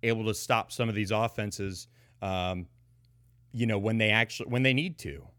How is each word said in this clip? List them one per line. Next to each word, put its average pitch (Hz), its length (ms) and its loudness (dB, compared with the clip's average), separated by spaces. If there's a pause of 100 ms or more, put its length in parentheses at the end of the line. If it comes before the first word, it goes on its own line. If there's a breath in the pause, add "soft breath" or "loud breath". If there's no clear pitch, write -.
able 113 220 0
to 107 100 0
stop - 380 0
some 117 160 0
of 107 60 -2
these 104 160 0
offenses, 104 760 -2 (340 soft breath)
um, 92 440 -2 (840)
you 117 140 -2
know, 107 120 2
when 110 200 0
they 107 120 6
actu-, 113 380 0
when 123 140 2
they 131 100 6
need 156 280 -2
to. - 260 -10 (120)